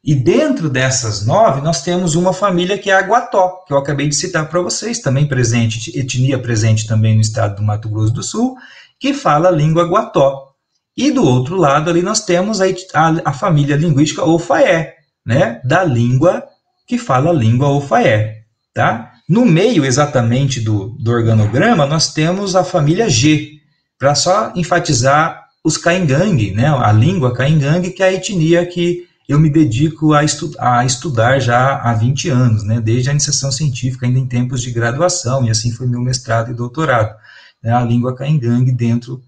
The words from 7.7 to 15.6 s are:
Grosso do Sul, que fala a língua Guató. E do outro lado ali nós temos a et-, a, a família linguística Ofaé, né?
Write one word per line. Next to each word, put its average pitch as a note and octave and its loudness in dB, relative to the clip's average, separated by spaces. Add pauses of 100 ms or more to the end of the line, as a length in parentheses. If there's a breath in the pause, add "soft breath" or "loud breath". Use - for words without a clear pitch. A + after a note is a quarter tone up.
Grosso G#2+ -2
do C#3 -4
Sul, B3+ -4 (420 loud breath)
que C#4 -2
fala E3 2
a F#3 4
língua D#3+ 2
Guató. E3+ 0 (440)
E B3+ 0
do B3+ 0
outro B2+ 2
lado D#3 2
ali E3+ 0
nós G#3+ -4
temos F#3+ 0
a F#3+ 2
et-, F#3 -6
a, D#3+ 0
a - -6
família D3 0
linguística D3+ 0
Ofaé, E3+ 2 (280)
né? E3 0